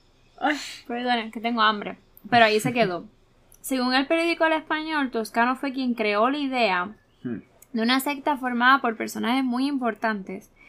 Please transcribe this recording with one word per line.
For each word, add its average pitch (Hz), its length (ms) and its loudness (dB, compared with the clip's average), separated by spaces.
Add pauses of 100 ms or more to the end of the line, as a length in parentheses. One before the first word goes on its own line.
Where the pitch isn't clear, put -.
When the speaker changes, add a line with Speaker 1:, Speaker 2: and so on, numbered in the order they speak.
(400)
Speaker 1:
Ay, 294 180 0 (300)
perdonen, 240 440 -2
que 233 80 -10
tengo 233 220 -2
hambre. 208 360 0 (320)
Pero 233 160 8
ahí 214 140 4
se 240 140 -2
quedó. 190 320 0 (280)
Speaker 2:
<laughs> - 280 -20
Speaker 1:
Según 254 320 0
el 269 140 2
periódico 330 380 2
El 320 80 4
Español, 311 580 -2
Toscano 233 440 0
fue 269 180 -6
quien 254 200 -2
creó 214 360 2
la 294 80 -2
idea 226 520 0 (340)
Speaker 2:
Hmm. 120 160 -6 (340)
Speaker 1:
de 220 80 -2
una 254 180 2
secta 285 380 -2
formada 254 440 2
por 226 160 -2
personajes 226 460 -2
muy 247 220 -2
importantes 220 840 -4 (180)